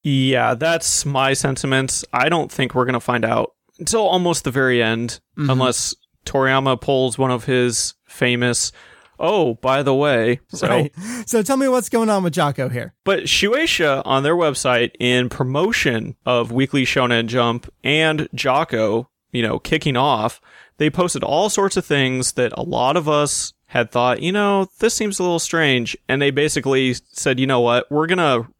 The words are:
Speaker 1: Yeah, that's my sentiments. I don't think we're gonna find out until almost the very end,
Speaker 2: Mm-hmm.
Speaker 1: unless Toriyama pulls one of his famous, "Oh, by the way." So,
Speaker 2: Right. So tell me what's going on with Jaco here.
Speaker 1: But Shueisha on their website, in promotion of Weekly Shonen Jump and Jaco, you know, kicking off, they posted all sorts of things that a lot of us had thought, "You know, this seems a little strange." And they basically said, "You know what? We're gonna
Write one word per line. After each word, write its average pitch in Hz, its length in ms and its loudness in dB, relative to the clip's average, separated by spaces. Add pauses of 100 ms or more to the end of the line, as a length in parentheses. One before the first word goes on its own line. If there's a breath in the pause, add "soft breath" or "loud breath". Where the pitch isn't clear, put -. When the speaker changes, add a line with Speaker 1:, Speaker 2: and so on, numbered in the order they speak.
Speaker 1:
Yeah, 131 500 2
that's 165 500 -2
my 135 280 0
sentiments. 135 800 -2
I 127 160 2
don't 160 240 0
think 131 240 -4
we're 127 100 2
gonna 123 140 -2
find 120 240 0
out 113 300 0 (240)
until 208 300 0
almost 175 360 0
the 135 60 -4
very 123 320 2
end, 113 380 -2 (160)
Speaker 2:
Mm-hmm. 143 140 0
Speaker 1:
unless 127 440 0 (300)
Toriyama 135 560 0
pulls 131 380 0
one 131 120 0
of 123 140 -4
his 123 480 0 (140)
famous, 123 680 0 (480 loud breath)
"Oh, 160 360 2
by 131 260 0
the 135 120 2
way." 127 540 2
So, - 180 -4
Speaker 2:
Right. 143 280 0 (320 loud breath)
So 226 160 2
tell 269 160 0
me 269 100 2
what's 254 220 0
going 226 180 2
on 202 140 2
with 170 100 0
Jaco 139 400 -2
here. 120 220 -8 (100)
Speaker 1:
But 196 200 0
Shueisha 190 840 0
on 135 160 2
their 151 120 2
website, 127 640 0
in 123 300 2
promotion 131 960 -2
of 120 260 0
Weekly 131 360 0
Shonen 123 400 0
Jump 120 440 -2 (140)
and 156 500 0
Jaco, 127 720 0 (220)
you 120 120 -2
know, 120 160 -2
kicking 151 400 -2
off, 120 420 0 (380 loud breath)
they 151 100 2
posted 170 340 0
all 190 280 0
sorts 196 260 -2
of 180 80 0
things 131 480 0
that 123 240 -2
a 120 60 -6
lot 131 340 0
of 156 140 0
us 147 420 -2 (140)
had 120 240 -2
thought, 123 320 0
"You 175 100 -2
know, 202 360 0 (100)
this 226 160 0
seems 208 240 -4
a 190 40 -2
little 170 160 0
strange." 139 560 0 (140)
And 135 140 0
they 139 80 2
basically 135 640 0 (180)
said, 131 260 -2
"You 131 80 2
know 131 140 2
what? 120 320 0
We're 151 140 0
gonna 147 420 0 (120)